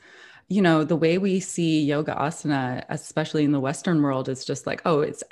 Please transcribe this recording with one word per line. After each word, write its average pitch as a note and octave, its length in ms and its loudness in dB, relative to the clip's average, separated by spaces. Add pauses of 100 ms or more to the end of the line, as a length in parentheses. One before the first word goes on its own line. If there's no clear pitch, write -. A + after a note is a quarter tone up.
(480)
you G3 140 2
know, D#3+ 240 6
the E3 100 2
way E3 220 4
we F#3+ 240 0
see D#3+ 420 0
yoga D3 320 0
asana, C3+ 720 -4
especially D#3 560 -4
in D3 80 4
the C#3+ 80 2
Western D3 420 0
world, C3+ 280 0
is C3 160 -8
just C#3 200 -6
like, - 200 -6
"Oh, D#3 160 4
it's - 200 -4 (100)